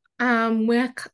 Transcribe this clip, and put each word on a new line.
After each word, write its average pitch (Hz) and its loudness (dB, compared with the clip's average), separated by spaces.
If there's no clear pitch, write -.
Um, 226 0
we're 240 2
c-, - -14